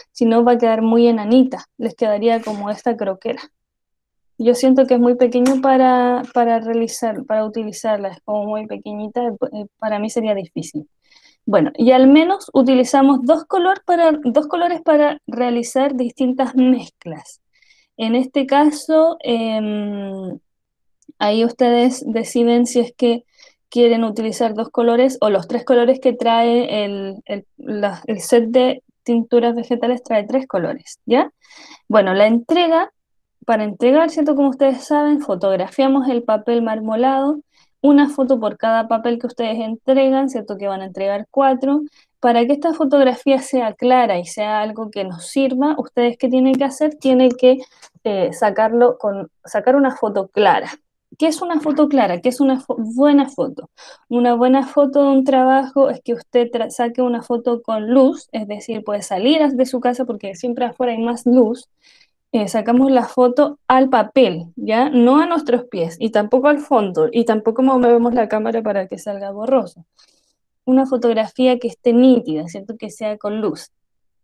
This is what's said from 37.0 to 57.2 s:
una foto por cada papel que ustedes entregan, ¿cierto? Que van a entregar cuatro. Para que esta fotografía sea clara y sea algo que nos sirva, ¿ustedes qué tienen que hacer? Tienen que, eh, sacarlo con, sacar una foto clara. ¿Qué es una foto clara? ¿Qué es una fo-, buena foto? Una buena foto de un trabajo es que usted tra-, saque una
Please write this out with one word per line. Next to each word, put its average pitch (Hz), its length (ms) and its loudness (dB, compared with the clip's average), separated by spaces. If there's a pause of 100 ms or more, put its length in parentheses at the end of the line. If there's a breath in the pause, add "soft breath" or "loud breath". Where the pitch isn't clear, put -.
una 285 280 6
foto 262 280 0
por 214 200 -6
cada 226 300 0
papel 233 300 -2
que 240 80 -10
ustedes 226 320 -6
entregan, 262 720 0
¿cierto? 214 300 -8
Que 202 100 -6
van 190 140 -6
a 190 40 -12
entregar 196 440 -6
cuatro. 269 520 0 (380 loud breath)
Para 240 260 2
que 277 60 2
esta 311 220 -2
fotografía 269 680 2
sea 240 320 -4
clara 240 460 2
y 175 80 -8
sea 214 340 -4
algo 214 300 -8
que 202 140 -8
nos 180 220 -14
sirva, 269 520 0
¿ustedes 240 400 -2
qué 262 100 -2
tienen 254 260 2
que 277 100 0
hacer? 302 320 -2
Tienen 254 340 4
que, 254 280 4 (460 loud breath)
eh, 196 300 -2
sacarlo 226 640 2
con, 196 320 -8 (140)
sacar 240 320 0
una 269 200 2
foto 202 320 -4
clara. 185 420 2 (480)
¿Qué 302 80 0
es 320 160 -2
una 339 180 -4
foto 302 280 0
clara? 196 320 0
¿Qué 254 80 -2
es 247 120 -4
una 262 200 2
fo-, - 180 -8
buena 269 500 2
foto? - 420 -8 (380 loud breath)
Una 240 260 2
buena 254 320 2
foto 277 360 2
de 277 60 4
un 269 160 2
trabajo 262 680 2
es - 120 -8
que 240 120 -6
usted 240 360 -2
tra-, 240 200 -6
saque 240 320 -4
una 240 200 -4